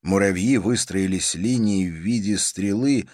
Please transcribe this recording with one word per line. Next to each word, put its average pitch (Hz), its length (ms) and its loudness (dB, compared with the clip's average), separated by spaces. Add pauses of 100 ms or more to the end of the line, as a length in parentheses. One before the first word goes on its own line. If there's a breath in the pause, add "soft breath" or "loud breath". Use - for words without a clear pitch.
Муравьи 98 540 2
выстроились 95 760 0
линией 104 560 0
в 82 60 -8
виде 101 420 -2
стрелы 107 760 0